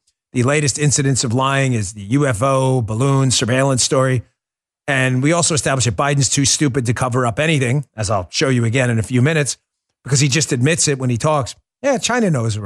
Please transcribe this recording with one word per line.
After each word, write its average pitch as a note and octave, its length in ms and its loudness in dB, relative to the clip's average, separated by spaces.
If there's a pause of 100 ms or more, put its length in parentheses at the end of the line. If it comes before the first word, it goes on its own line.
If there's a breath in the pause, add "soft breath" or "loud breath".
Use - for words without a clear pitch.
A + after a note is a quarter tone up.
(320)
the B2+ 100 0
latest C#3+ 360 0
incidents C#3 460 0
of A2+ 80 -2
lying C3+ 400 0
is G#2+ 220 -4
the G#2 80 -14
U C3+ 240 0
F A#2+ 160 -2
O, C3 400 2
balloon, C3+ 480 0
surveillance B2+ 520 0
story. C3 400 0 (640)
And C3 360 0
we D3+ 100 2
also E3+ 220 0
established C3+ 320 0
that A2+ 100 -2
Biden's C#3+ 320 0
too C#3 160 0
stupid B2+ 420 0
to B2 80 0
cover B2+ 300 -2
up A#2 140 -2
anything, C#3+ 480 0 (100)
as G#2+ 140 -4
I'll F#2+ 200 -2
show C#3 200 0
you A#2+ 140 2
again B2 260 0
in A2+ 80 0
a A2 40 0
few B2 200 0
minutes, D3 340 0 (460)
because B2 180 -2
he D3 80 2
just D3+ 240 0
admits D3 360 0
it C#3 100 -2
when B2+ 100 -4
he A#2+ 80 0
talks. C#3+ 380 -2 (260)
Yeah, C4+ 180 0
China A3+ 320 0
knows. A2+ 360 -2